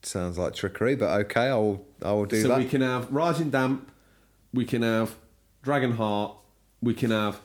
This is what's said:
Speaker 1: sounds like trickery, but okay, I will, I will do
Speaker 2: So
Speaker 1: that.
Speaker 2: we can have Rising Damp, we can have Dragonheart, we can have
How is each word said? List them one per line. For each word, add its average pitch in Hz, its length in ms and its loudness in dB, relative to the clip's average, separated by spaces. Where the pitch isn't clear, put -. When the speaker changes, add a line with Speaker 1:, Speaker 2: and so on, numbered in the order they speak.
Speaker 1:
sounds 90 340 -4
like 87 160 -2
trickery, 110 420 0
but 101 260 0
okay, 113 280 0
I 135 60 0
will, 104 300 0
I 101 100 0
will 104 120 2
do 110 180 0
Speaker 2:
So 131 60 4
Speaker 1:
that. 127 100 4
Speaker 2:
we 123 60 0
can 131 160 0
have 127 300 -2
Rising 156 380 0
Damp, 131 400 0
we 123 100 0
can 117 200 0
have 113 320 0
Dragonheart, 117 720 0
we 120 120 2
can 120 180 0
have 107 340 0